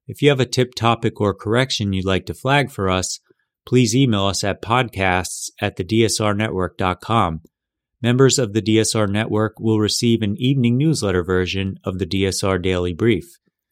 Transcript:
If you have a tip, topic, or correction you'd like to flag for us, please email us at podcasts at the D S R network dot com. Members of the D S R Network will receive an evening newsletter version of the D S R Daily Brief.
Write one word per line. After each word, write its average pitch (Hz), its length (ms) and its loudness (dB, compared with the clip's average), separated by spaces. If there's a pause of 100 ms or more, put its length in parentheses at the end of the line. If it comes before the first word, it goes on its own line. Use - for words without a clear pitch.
If - 160 -10
you 143 60 6
have 139 120 2
a 127 60 0
tip, 127 280 -2
topic, 113 460 0
or 101 140 0
correction 107 580 -2
you'd 92 120 -2
like 92 220 0
to 85 80 -8
flag 135 360 -2
for 95 200 -2
us, 92 300 -2 (460)
please 123 280 2
email 117 300 2
us 98 180 -2
at 98 200 -4
podcasts 95 880 -2 (100)
at 101 160 -4
the 95 80 -6
D 110 200 2
S 107 160 0
R 104 140 0
network 101 440 -4
dot 92 220 -2
com. 92 400 0 (640)
Members 123 360 4
of 110 140 -2
the 107 100 0
D 107 160 4
S 110 160 0
R 110 120 2
Network 107 540 -2
will 110 180 2
receive 110 440 2
an 101 160 -2
evening 123 400 2
newsletter 107 440 0
version 92 640 -2
of 92 140 -6
the 92 80 -2
D 95 200 0
S 92 160 -4
R 95 160 0
Daily 90 360 -2
Brief. 104 320 0 (460)